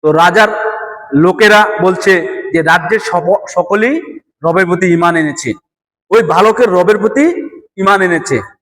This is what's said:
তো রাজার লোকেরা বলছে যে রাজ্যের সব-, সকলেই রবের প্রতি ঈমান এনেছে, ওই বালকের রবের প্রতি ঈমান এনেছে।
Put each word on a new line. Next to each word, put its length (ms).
তো 100
রাজার 600
লোকেরা 520
বলছে 600
যে 100
রাজ্যের 380
সব-, 480
সকলেই 720
রবের 240
প্রতি 280
ঈমান 220
এনেছে, 360
ওই 120
বালকের 460
রবের 300
প্রতি 520
ঈমান 260
এনেছে। 380